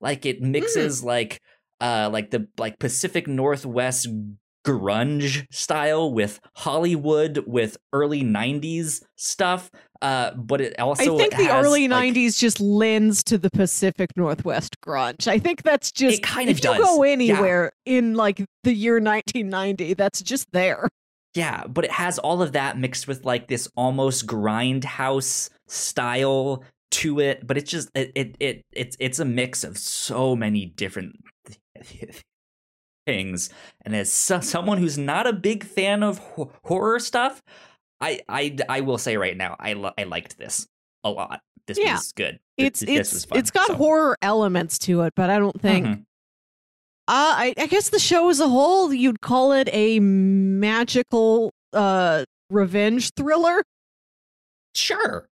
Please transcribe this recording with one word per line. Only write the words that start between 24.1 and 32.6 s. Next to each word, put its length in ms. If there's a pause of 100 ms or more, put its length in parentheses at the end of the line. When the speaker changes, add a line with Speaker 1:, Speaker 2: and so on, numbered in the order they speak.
Speaker 1:
grindhouse 1200 (180)
style 960 (280)
to 300
it. 260
But 100
it's 140
just, 240
it, 200
it, 240
it, 240 (100)
it's, 280
it's 180
a 60
mix 400
of 140
so 580
many 300
different 500 (580)
<laughs> 300 (1040)